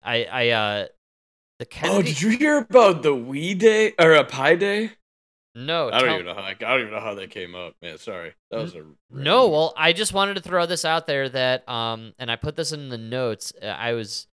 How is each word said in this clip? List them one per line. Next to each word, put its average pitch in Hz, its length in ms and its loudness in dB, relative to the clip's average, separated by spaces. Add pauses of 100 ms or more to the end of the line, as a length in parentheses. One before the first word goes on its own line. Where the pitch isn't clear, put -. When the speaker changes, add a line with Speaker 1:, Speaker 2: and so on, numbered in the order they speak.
Speaker 1:
I, 117 220 -2
I, 120 240 -2
uh, 104 380 0 (720)
the - 60 -10
Kennedy - 300 -2
Speaker 2:
Oh, 196 60 4
did 156 180 -2
you 208 100 2
hear 294 280 4
about 208 460 6
the 147 100 4
We 139 400 -4
Day 214 460 4
or 160 140 10
a 143 100 8
Pi 135 320 2
Day? 202 340 -2 (640)
Speaker 1:
No, 139 360 -4
Speaker 2:
I 120 100 2
don't 127 80 4
Speaker 1:
tell 113 60 2
Speaker 2:
even 90 120 -6
know 87 80 -8
how, 101 60 -10
I 95 140 -10
don't 117 260 -2
even 107 120 -8
know 107 60 -8
how 104 160 -8
that 98 160 -12
came 90 240 -12
up, 90 260 -14
man. 82 180 -14
Sorry, 87 360 -12 (160)
that - 80 -6
was 170 160 -8
a 85 40 -16
Speaker 1:
N-, 78 180 -20 (140)
Speaker 2:
random 135 140 -12
Speaker 1:
no, 226 220 4
well, 156 300 2
I 160 160 2
just 196 200 -2
wanted 196 220 0
to 185 80 -8
throw 175 240 -2
this 170 180 -4
out 160 220 -2
there 139 220 -2
that, 127 400 -2
um, 113 500 -8
and 117 140 -6
I - 20 -2
put 151 220 -8
this 156 160 -6
in 147 160 -12
the 120 100 -10
notes. 113 540 -6 (100)
Uh, 98 40 -10
I 107 260 -6
was 113 440 -8